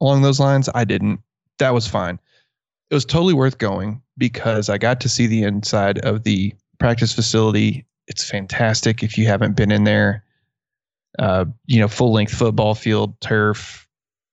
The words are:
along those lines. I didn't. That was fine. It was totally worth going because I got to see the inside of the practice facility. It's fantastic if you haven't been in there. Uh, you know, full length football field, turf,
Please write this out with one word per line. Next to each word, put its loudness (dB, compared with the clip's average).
along 4
those 4
lines. 2
I 0
didn't. -2
That 2
was 0
fine. -4
It 0
was 0
totally 2
worth 0
going -4
because -2
I 0
got 0
to -2
see 0
the 2
inside 0
of -2
the 0
practice 0
facility. 0
It's -10
fantastic -2
if -4
you 4
haven't 0
been 2
in 2
there. 2
Uh, 0
you 2
know, 2
full 0
length 0
football 0
field, -2
turf, -4